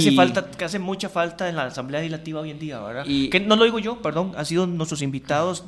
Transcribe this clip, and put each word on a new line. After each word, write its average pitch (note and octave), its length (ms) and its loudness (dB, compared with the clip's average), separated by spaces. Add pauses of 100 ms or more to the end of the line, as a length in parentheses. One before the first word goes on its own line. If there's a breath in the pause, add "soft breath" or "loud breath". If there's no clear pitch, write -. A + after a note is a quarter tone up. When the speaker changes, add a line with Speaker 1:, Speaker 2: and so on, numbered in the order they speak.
(120)
Speaker 1:
sí. C3+ 40 6
Speaker 2:
falta, B2 360 4
que - 120 -6
hace F3 140 -4
mucha F#3+ 320 -4
falta E3+ 400 -2
en E3 60 -4
la D3 100 -2
Asamblea C3+ 360 -6
Legislativa D#3 400 -6
hoy D#3 100 -8
en D3 80 -12
día, D3 220 -8
¿verdad? A#2 260 -8
Speaker 1:
Y C#3 220 2
Speaker 2:
Que F#3 100 2
no G#3 160 4
lo A3 100 8
digo A#3 140 4
yo, A3+ 220 -4
perdón, E3+ 360 -2
han D3+ 80 -4
sido E3+ 220 2
nuestros D#3+ 340 -4
invitados, D3 680 -2